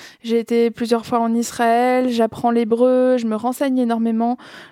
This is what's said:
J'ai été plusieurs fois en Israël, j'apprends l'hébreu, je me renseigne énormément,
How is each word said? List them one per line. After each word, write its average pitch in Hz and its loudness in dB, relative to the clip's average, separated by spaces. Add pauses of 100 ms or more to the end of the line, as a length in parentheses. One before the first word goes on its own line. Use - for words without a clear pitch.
(220)
J'ai 226 0
été 233 2
plusieurs 226 -2
fois 247 -2
en 226 0
Israël, 247 0
j'apprends 233 -2
l'hébreu, 247 2
je 233 -4
me 220 -2
renseigne 254 -2
énormément, 233 0 (360)